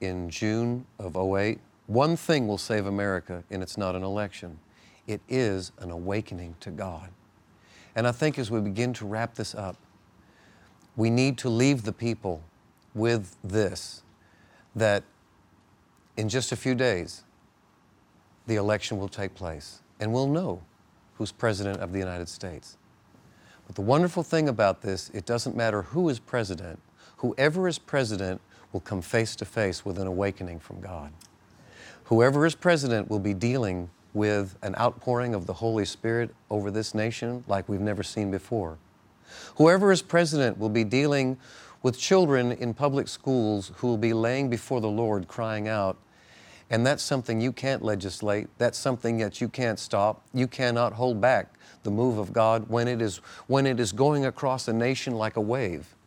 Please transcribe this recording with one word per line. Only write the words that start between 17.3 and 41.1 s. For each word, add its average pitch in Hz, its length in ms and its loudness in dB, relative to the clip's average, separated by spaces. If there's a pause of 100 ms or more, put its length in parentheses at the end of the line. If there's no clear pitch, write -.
the 113 100 0
election 104 420 0
will 98 100 -4
take 98 260 -8
place, 80 460 -12 (200)
and 110 120 -2
we'll 131 160 0
know 143 320 -2 (560)
who's 107 160 -6
president 101 480 -2
of 90 120 -6
the 95 60 -2
United 90 300 -4
States. - 480 -14 (880)
But - 100 -16
the 101 60 -4
wonderful 165 400 4
thing 156 260 2
about 104 340 4
this, 95 300 -4
it 104 140 -8
doesn't 117 300 -2
matter 110 260 0
who 165 260 0
is 123 100 0
president, 92 640 -6 (380)
whoever 151 480 2
is 165 120 -2
president 101 640 -2 (320)
will 92 80 -4
come 95 220 -6
face 113 340 0
to - 80 -10
face 101 400 -2
with 95 140 -6
an 98 80 -4
awakening 92 540 -4
from 92 200 -16
God. 80 320 -12 (920)
Whoever 135 420 6
is 160 80 2
president 127 560 2
will 107 80 0
be 101 160 0
dealing 95 560 -2 (240)
with 104 480 2
an 98 140 -4
outpouring 120 580 0
of 92 120 -2
the 98 80 -4
Holy 113 300 0
Spirit 113 500 -2 (140)
over 104 220 -2
this 110 240 -4
nation 117 520 -4
like 98 220 -2
we've 101 120 -2
never 104 220 -2
seen 101 280 -4
before. 95 480 -4 (800)
Whoever 185 360 8
is 175 80 4
president 147 580 2
will 107 120 -2
be 110 140 4
dealing 131 520 2 (460)